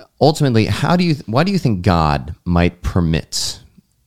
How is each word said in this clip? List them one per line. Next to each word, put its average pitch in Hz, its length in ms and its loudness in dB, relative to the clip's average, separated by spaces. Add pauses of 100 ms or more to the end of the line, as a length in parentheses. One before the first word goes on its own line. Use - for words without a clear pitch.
(200)
ultimately, 131 440 2
how 143 320 0
do 180 80 0
you, 160 120 0 (100)
why 120 180 0
do 202 80 -2
you 190 60 -2
think 104 240 -2
God 78 520 0 (120)
might 87 360 0
permit - 760 -4 (460)